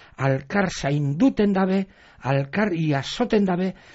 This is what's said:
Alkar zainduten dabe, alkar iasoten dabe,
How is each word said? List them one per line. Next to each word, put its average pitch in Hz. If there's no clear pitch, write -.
Alkar 135
zainduten 160
dabe, 190
alkar 139
iasoten 165
dabe, 185